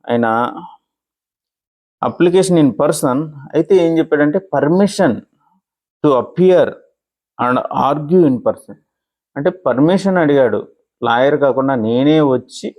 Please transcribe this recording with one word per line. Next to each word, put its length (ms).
ఆయన 160
application 520
in 140
person, 580
అయితే 220
ఏం 220
చెప్పాడంటే, 400
permission 720
to 80
appear 600
and 200
argue 340
in 120
person, 380
అంటే 140
పర్మిషన్ 680
అడిగాడు. 500
లాయర్ 340
కాకుండా 380
నేనే 460
వచ్చి 580